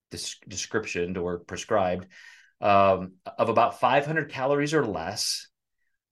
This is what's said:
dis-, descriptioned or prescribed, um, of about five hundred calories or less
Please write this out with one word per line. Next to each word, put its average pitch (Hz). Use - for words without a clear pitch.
dis-, -
descriptioned 92
or 87
prescribed, 90
um, 98
of 113
about 113
five 131
hundred 156
calories 143
or 147
less 92